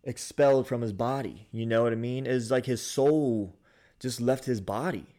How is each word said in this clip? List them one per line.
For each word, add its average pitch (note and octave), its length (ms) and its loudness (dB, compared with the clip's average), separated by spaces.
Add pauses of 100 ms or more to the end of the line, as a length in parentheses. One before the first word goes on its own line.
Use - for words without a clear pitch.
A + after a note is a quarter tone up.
expelled C3+ 600 2
from B2 140 -4
his A2+ 140 -4
body. A#2 580 -6
You A2+ 140 -4
know A2+ 180 4
what A#2 80 4
I A2+ 60 -2
mean? B2 280 -4
It's B2 240 0
like B2+ 180 2
his A#2+ 140 -2
soul C3+ 800 2 (400)
just B2 220 -6
left C3 240 0
his A#2+ 160 -2
body. A#2 460 -6 (120)